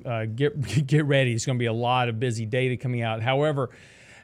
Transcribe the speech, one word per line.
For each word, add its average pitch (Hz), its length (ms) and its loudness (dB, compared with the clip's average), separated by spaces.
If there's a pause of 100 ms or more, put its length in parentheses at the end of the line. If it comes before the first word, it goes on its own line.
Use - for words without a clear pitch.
uh, 113 180 -4 (100)
get, 131 540 0
<laughs> - 0 -
get 147 160 4
ready. 135 300 2
It's 110 120 -4
gonna 127 140 0
be 120 60 0
a 113 80 0
lot 120 340 2
of 113 100 -2
busy 117 280 -2
data 127 320 0
coming 123 240 -4
out. 113 200 -2
However, 139 500 0 (520)